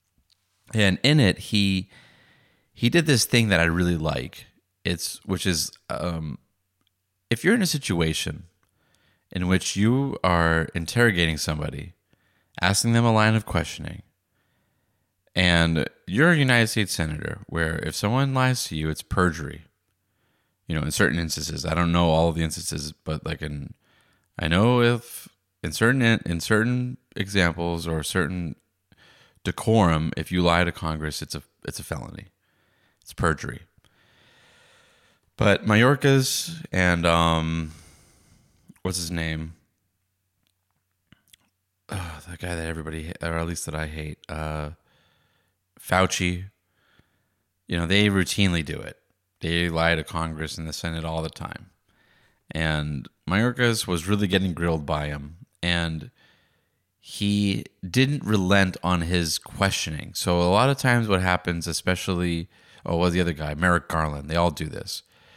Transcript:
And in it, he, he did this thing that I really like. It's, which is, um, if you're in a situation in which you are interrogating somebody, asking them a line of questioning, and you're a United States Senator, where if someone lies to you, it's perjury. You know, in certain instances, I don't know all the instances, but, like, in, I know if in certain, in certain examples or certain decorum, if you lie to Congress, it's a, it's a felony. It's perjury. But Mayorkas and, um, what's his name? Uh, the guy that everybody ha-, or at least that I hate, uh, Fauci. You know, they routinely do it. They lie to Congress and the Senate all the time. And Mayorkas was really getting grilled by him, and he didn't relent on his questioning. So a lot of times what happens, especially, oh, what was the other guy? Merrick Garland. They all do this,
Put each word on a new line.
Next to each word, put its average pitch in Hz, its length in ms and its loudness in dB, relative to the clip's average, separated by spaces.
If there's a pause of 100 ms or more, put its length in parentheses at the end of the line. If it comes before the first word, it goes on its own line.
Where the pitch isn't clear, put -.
(720)
And 98 280 4
in 151 180 6
it, 101 160 4
he, 98 540 0 (840)
he - 160 -2
did 165 160 2
this 139 220 2
thing 117 220 2
that 92 120 4
I 82 40 4
really 87 340 2
like. 73 480 -6 (400)
It's, - 400 -6
which 92 180 -4
is, 85 260 -2 (200)
um, 80 480 -6 (880)
if - 160 -2
you're 185 100 4
in 247 60 2
a 190 60 2
situation 85 800 -2 (840)
in 90 180 -2
which 92 280 0
you 123 480 2
are 82 500 4
interrogating 85 640 2
somebody, 76 560 -6 (720)
asking 101 320 2
them 117 100 4
a 117 80 4
line 110 220 4
of 107 100 0
questioning, - 560 -6 (1300)
and 82 520 4 (200)
you're 139 260 4
a 165 60 4
United 123 300 4
States 104 260 -2
Senator, - 540 -4
where 82 320 0
if - 140 -6
someone 131 380 0
lies 127 320 0
to - 100 -8
you, 78 140 -2
it's 78 140 -4
perjury. 80 600 0 (1040)
You 82 80 -4
know, 76 120 -2
in 76 40 -4
certain 85 280 2
instances, 78 480 -6
I 80 80 -2
don't 85 180 2
know 87 160 6
all 82 240 4
the 82 100 -2
instances, 78 520 -6 (100)
but, 78 220 -6
like, 78 160 -6
in, 73 320 -10 (640)
I 82 100 -2
know 110 320 4
if 120 480 0 (340)
in 82 100 -6
certain, 123 300 2
in 104 380 2
certain 123 560 0 (180)
examples 85 720 0
or 80 160 -2
certain 85 540 -4 (880)
decorum, 87 720 2
if - 140 -8
you 90 100 2
lie 87 220 4
to 85 80 0
Congress, 78 500 -6
it's - 140 -12
a, 73 80 -12 (240)
it's - 140 -10
a - 20 -14
felony. - 440 -12 (760)
It's - 120 -20
perjury. - 500 -4 (1700)
But - 300 2
Mayorkas 135 1040 2
and, 90 340 2
um, 82 680 2 (1080)
what's 90 160 -4
his 85 120 -8
name? 80 440 -6 (2250)
Uh, 85 320 -10 (100)
the 87 60 -14
guy 87 180 -6
that 82 140 -4
everybody 80 400 -8
ha-, - 180 -8
or 82 120 -2
at 82 100 -4
least 85 180 -8
that 78 80 -6
I 78 120 -4
hate, 76 320 -10 (100)
uh, 78 420 -6 (1040)
Fauci. 90 680 0 (1200)
You 87 120 -2
know, 85 100 0
they 101 220 4
routinely 92 540 2
do 73 140 -8
it. - 200 -12 (420)
They 85 280 0
lie 82 280 2
to 78 80 -4
Congress 80 520 -6
and 80 120 -10
the 78 40 -8
Senate 82 320 -8
all 80 160 -4
the 80 100 -6
time. - 400 -14 (800)
And 76 560 -4 (200)
Mayorkas 117 600 0
was 85 180 -2
really 101 220 0
getting 92 260 0
grilled 80 320 -2
by 76 220 -2
him, 73 300 -12 (220)
and 85 520 -2 (920)
he 101 600 0 (200)
didn't 131 400 0
relent 95 600 4
on 87 160 2
his 85 360 0
questioning. 80 800 -4
So 87 260 0
a 87 120 4
lot 117 180 4
of 135 60 0
times 120 320 2
what 95 120 2
happens, 90 460 0
especially, 87 800 -2 (380)
oh, - 60 -2
what 85 140 2
was 87 60 2
the 87 80 2
other 87 120 0
guy? 76 220 -6
Merrick 87 340 2
Garland. 76 420 -4
They 80 60 -2
all 85 160 2
do 76 140 -8
this, - 360 -12 (340)